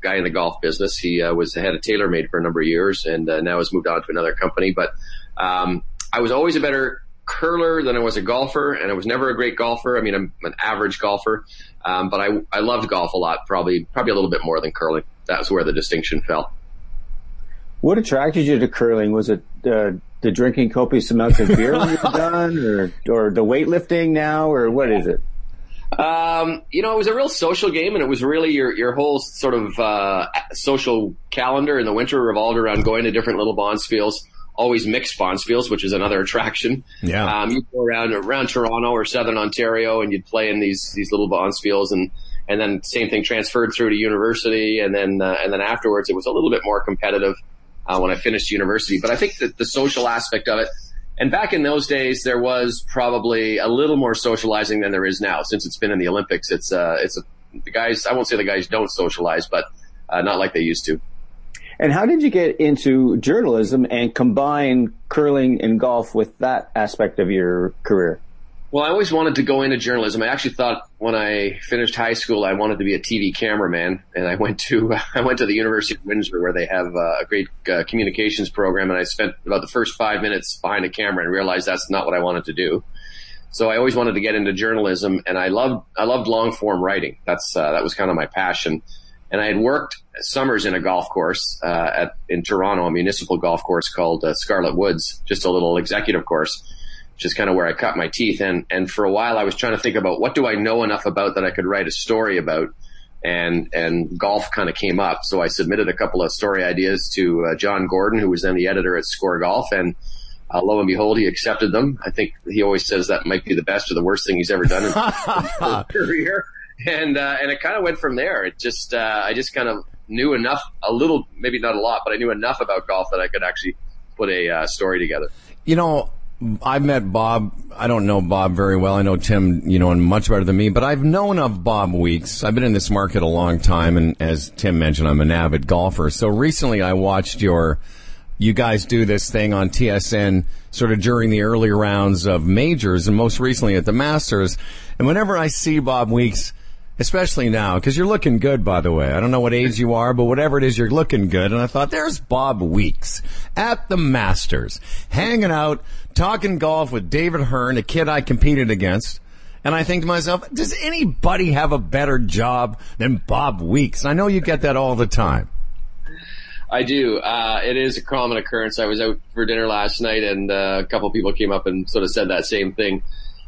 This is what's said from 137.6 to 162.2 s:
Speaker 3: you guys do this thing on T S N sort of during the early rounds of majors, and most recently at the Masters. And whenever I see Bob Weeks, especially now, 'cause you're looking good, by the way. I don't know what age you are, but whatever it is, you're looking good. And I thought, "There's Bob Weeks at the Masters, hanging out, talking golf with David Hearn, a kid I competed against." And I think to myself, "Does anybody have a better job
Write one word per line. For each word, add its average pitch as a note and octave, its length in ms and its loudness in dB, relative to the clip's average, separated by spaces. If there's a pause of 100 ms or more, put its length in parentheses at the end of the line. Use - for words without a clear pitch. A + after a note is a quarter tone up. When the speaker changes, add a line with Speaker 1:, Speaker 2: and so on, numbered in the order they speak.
Speaker 3:
you A2 160 4
guys A2+ 320 2
do A2+ 220 2
this G2+ 240 0
thing G#2+ 240 0
on F#2+ 160 2
T - 180 4
S G2+ 240 0
N G2 320 2 (260)
sort A2+ 220 2
of G#2+ 80 2
during A2+ 300 2
the G#2+ 100 4
early A2 300 4
rounds G2+ 560 2
of F2 200 2
majors, G#2 640 4
and G#2 80 4
most A2+ 240 2
recently A#2+ 340 2
at F2+ 120 2
the G#2+ 60 2
Masters. B2 640 2 (400)
And B2 100 2
whenever F#3+ 300 2
I D#3+ 80 0
see D#3 320 0
Bob B2 320 0
Weeks, A#2 420 2 (460)
especially E3 500 2
now, G2+ 320 2
'cause C3+ 160 0
you're F3+ 100 2
looking D3+ 320 2
good, C3+ 240 2
by F2+ 200 2
the E2+ 100 2
way. C#2+ 180 2
I D2+ 100 2
don't A#2+ 100 2
know B2+ 100 2
what A#2+ 140 2
age A#2+ 240 2
you A#2 160 2
are, A#2 180 2
but B2 120 4
whatever C#3 340 2
it C3+ 60 4
is, B2+ 120 2
you're A2+ 140 2
looking C3 380 2
good. F#2 240 2
And A#2 100 2
I B2 40 0
thought, C#3 240 -2
"There's D#4 300 -2
Bob B2+ 400 0
Weeks - 640 2 (340)
at A3+ 320 0
the F#3+ 100 0
Masters, A#2 800 2 (300)
hanging G#3 400 2
out, D3+ 320 0 (320)
talking G3 420 2
golf D#3 340 0
with A2+ 200 -4
David D#3+ 320 2
Hearn, B2+ 340 0
a A2+ 60 0
kid D#3+ 260 0
I D3 140 0
competed C3 480 4
against." G2 500 0 (420)
And D3 120 0
I D#3+ 80 0
think E3+ 220 0
to - 20 -2
myself, F3 480 0
"Does - 260 -2
anybody F#3+ 720 2
have D3 200 4
a C#3+ 60 2
better C#3 400 2
job A2+ 600 2 (180)